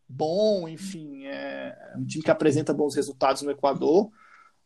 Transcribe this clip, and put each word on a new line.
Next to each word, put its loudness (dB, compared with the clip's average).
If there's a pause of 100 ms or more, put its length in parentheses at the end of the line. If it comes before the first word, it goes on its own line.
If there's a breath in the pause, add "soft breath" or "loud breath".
bom, 0
enfim, -12
é, -10 (200)
é -10
um -4
time -6
que 2
apresenta 4
bons 0
resultados 0
no -4
Equador. 2 (560 soft breath)